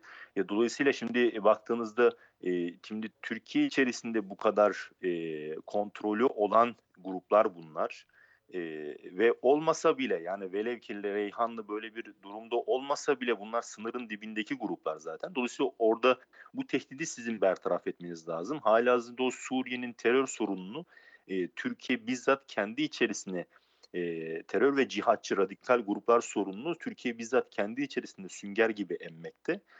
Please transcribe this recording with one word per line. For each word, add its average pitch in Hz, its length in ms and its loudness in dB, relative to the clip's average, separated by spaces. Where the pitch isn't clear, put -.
E, 95 120 -2
dolayısıyla 117 440 2
şimdi, 117 420 2
e, 104 100 -4
baktığınızda, 113 680 4
e, 87 300 0
şimdi 110 200 -6
Türkiye 147 440 -2
içerisinde 117 640 0
bu 98 60 -12
kadar, 104 540 2
e, 80 500 -2
kontrolü 104 680 -2
olan 113 520 2
gruplar 95 560 2
bunlar. 82 520 -8
E, 90 60 -4
ve 117 240 6
olmasa 156 560 4
bile 113 160 0
yani 90 380 -6
velev 110 260 -2
ki 101 240 -10
Reyhanlı 104 640 -4
böyle 107 260 -8
bir 110 180 -12
durumda 110 340 -8
olmasa 135 640 0
bile 120 200 0
bunlar 113 220 -4
sınırın 117 480 -10
dibindeki 110 440 -6
gruplar 87 440 -6
zaten. 80 360 -10
Dolayısıyla 123 440 -2
orada 113 400 4
bu 131 120 -6
tehdidi 139 400 -4
sizin 117 340 -6
bertaraf 87 460 2
etmeniz 85 420 -8
lazım. 90 300 -4
Halihazırda 120 640 4
o 127 80 2
Suriye'nin 123 640 -4
terör 123 340 4
sorununu, 101 580 -4
e, 185 200 -2
Türkiye 120 580 -4
bizzat 131 400 0
kendi 113 360 -2
içerisine, 101 640 -2
e, 82 480 -4
terör 135 340 2
ve 127 120 2
cihatçı 101 480 0
radikal 98 440 2
gruplar 104 400 4
sorununu 110 580 -4
Türkiye 117 400 -6
bizzat 117 320 0
kendi 110 320 -4
içerisinde 107 460 -8
sünger 107 420 0
gibi 104 240 -4
emmekte. 165 640 -8